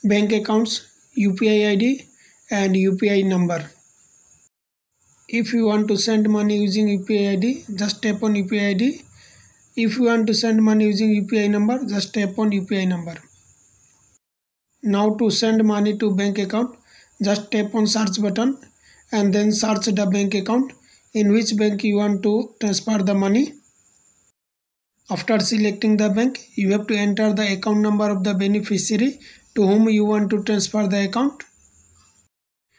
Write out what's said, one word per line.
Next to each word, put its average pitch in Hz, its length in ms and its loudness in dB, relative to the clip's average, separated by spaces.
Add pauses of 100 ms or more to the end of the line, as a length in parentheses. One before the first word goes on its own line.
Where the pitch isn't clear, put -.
bank 208 300 2
accounts, - 800 -4
U 196 200 0
P 214 140 0
I 214 220 2
I 208 60 2
D 254 260 0 (480)
and 196 260 0
U 190 200 2
P 202 120 0
I 202 140 2
number. 175 480 -2 (1600)
If 233 240 -2
you 226 140 2
want 214 200 2
to 214 100 0
send 214 320 0
money 208 280 0
using 208 320 0
U 196 180 -2
P 202 220 0
I - 60 0
I - 20 -2
D, 233 280 -2 (120)
just 202 260 -6
tap 214 220 -2
on 214 100 2
U 202 100 0
P 208 140 -2
I 202 120 0
I - 20 0
D. 240 300 -2 (760)
If 226 220 0
you 240 80 2
want 226 200 2
to 220 80 0
send 220 300 2
money 214 220 4
using 208 240 2
U 208 200 2
P 214 140 0
I - 20 2
number, 208 400 0
just 196 260 -6
tap 196 240 -4
on 214 140 0
U 196 160 -2
P 196 140 -2
I 185 60 -2
number. 170 280 -4 (1700)
Now 208 320 2
to 214 160 0
send 220 320 2
money 208 360 0
to 208 140 0
bank 202 260 -2
account, 214 380 -4 (460)
just 208 300 -2
tap 208 200 -2
on 214 140 0
search 208 340 -2
button 220 380 -2 (540)
and 202 200 0
then 208 200 2
search 214 340 -2
the 208 200 0
bank 196 280 0
account 226 380 -2 (400)
in 208 180 2
which 214 260 0
bank 208 280 0
you 202 140 0
want 208 260 -2
to 214 360 0
transfer 214 380 -2
the 196 160 0
money. 202 380 0 (1600)
After 208 280 -2
selecting 214 600 0
the 214 100 2
bank, 233 460 -2
you 196 180 0
have 214 140 -2
to 220 100 -2
enter 208 380 0
the 208 180 -2
account 208 280 -2
number 208 280 2
of 190 160 -2
the 208 80 0
beneficiary 208 880 -2 (340)
to 202 120 4
whom 214 240 6
you 208 160 4
want 208 240 2
to 208 120 0
transfer 208 440 0
the 196 180 0
account. 240 400 -2 (1300)